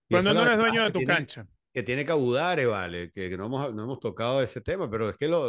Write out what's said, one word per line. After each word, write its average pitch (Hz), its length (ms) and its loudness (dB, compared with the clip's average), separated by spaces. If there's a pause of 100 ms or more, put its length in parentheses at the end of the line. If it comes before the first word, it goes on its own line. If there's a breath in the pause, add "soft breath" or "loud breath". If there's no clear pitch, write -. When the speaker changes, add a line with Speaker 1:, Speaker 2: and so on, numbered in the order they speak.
Speaker 1:
Cuando 185 220 4
Speaker 2:
esa - 0 -
es 208 40 4
Speaker 1:
no 214 60 4
Speaker 2:
la 240 60 4
Speaker 1:
eres 233 120 4
dueño 226 240 2
Speaker 2:
ventaja - 20 2
Speaker 1:
de - 40 2
Speaker 2:
que - 40 -2
Speaker 1:
tu - 80 -2
Speaker 2:
tiene, 131 140 2
Speaker 1:
cancha. 131 320 -4 (280)
Speaker 2:
que 127 80 -2
tiene 127 240 -2
Cabudare, 147 600 2
vale, 87 460 -2
que, 95 160 -6
que 90 80 -6
no 95 100 -6
hemos, 131 280 -4
no 107 80 -6
hemos 123 180 -8
tocado 120 420 -2
ese 120 200 -4
tema, 165 280 -4
pero 107 200 -2
es 95 80 -12
que 147 100 -2
lo, 165 200 2